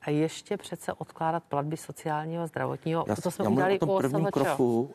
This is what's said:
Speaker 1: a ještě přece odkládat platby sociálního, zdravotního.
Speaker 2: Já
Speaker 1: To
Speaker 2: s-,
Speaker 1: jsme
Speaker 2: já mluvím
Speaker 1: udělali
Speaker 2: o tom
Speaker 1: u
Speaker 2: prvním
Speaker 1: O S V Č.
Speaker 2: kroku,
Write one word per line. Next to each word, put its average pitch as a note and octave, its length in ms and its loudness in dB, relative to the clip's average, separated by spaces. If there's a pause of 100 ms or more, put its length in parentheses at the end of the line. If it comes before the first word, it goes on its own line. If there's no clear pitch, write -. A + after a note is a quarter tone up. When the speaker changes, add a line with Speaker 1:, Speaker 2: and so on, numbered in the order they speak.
Speaker 1:
a - 80 -4
ještě D#3 460 0
přece - 360 -8
odkládat E3 560 -4
platby C#3+ 280 0
sociálního, D#3+ 720 -4
zdravotního. C#3+ 640 -2
Speaker 2:
Já - 80 0
Speaker 1:
To - 140 -2
Speaker 2:
s-, - 40 -4
Speaker 1:
jsme G3 100 -2
Speaker 2:
já A3 60 2
mluvím - 60 6
Speaker 1:
udělali F#3 240 4
Speaker 2:
o E3+ 60 -2
tom - 40 2
Speaker 1:
u F#3+ 80 4
Speaker 2:
prvním D3+ 280 2
Speaker 1:
O - 20 0
S - 20 0
V - 20 0
Č. C#3 120 2
Speaker 2:
kroku, C3 500 2